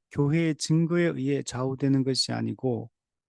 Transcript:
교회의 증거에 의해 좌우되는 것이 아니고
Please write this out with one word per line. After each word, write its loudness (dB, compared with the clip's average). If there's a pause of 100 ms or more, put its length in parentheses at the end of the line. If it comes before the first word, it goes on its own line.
교회의 0
증거에 2
의해 0
좌우되는 0
것이 0
아니고 -4 (400)